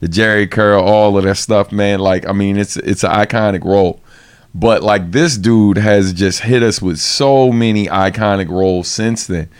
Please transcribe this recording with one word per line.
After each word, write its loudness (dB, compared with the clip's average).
the -4
Jerry 0
Curl, 2
all 2
of 2
that 0
stuff, 0
man, -2
like, 0
I -4
mean, -2
it's, -4
it's -4
an 0
iconic -2
role. 0
But, 0
like, 0
this 0
dude 2
has 2
just -2
hit 0
us 0
with -4
so 2
many 0
iconic -2
roles -2
since -4
then. -6